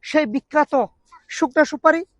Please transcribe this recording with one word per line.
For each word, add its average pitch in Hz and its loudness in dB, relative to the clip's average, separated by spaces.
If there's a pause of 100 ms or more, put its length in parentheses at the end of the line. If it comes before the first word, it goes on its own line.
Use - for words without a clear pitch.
সেই 302 0
বিখ্যাত 277 -2 (560)
শুকনা 302 0
সুপারি 320 0 (160)